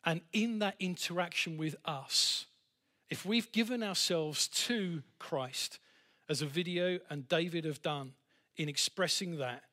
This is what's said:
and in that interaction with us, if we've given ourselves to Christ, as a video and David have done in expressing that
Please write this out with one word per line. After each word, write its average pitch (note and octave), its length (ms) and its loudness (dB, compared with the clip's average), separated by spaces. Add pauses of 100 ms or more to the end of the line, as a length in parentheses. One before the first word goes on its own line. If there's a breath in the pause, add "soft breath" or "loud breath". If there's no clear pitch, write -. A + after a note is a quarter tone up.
and E3 180 2 (100)
in A3 280 2
that G3 180 2
interaction F3 800 -2
with D#3 160 -2 (100)
us, - 600 0 (640)
if - 180 -6
we've A3 240 2
given A#3 320 2
ourselves E3+ 640 2
to F#3 560 0 (160)
Christ, - 640 -4 (480 soft breath)
as C#3+ 120 0
a D3+ 60 -2
video F3 540 0 (100)
and C#3+ 180 -6
David E3+ 360 2
have D#3 180 -4
done C#3 320 -4 (400 soft breath)
in D3+ 140 -2
expressing E3+ 720 0
that B2 340 -4